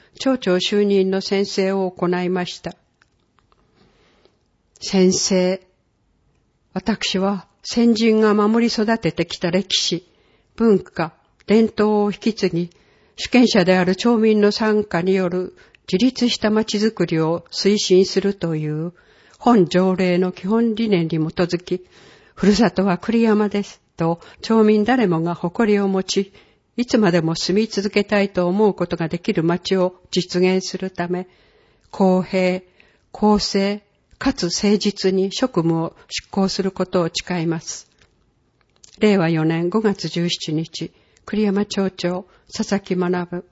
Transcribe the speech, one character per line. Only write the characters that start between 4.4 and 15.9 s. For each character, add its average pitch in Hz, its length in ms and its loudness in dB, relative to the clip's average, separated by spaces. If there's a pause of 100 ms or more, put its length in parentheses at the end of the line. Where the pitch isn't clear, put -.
宣 185 320 2
誓。 185 500 0 (1080)
私 - 460 -4
は 196 280 -2 (160)
先 233 320 2
人 220 260 2
が 214 140 4
守 220 340 2
り - 60 -2
育 226 240 0
て 160 140 -2
て 170 120 -4
き - 140 -8
た 170 120 -2
歴 190 260 -2
史、 - 300 -4 (500)
文 220 240 4
化、 - 340 -8 (320)
伝 214 260 4
統 208 300 0
を 208 80 0
引 - 80 -8
き 220 160 -2
継 185 140 -2
ぎ、 175 220 -4 (460)
主 - 120 -10
権 240 180 6
者 196 180 2
で 185 140 4
あ 180 60 2
る 185 100 0
町 233 240 2
民 214 220 4
の 202 100 4
参 214 340 0
加 170 160 -4
に 190 140 0
よ 185 140 0
る 180 260 -6 (320)
自 185 180 0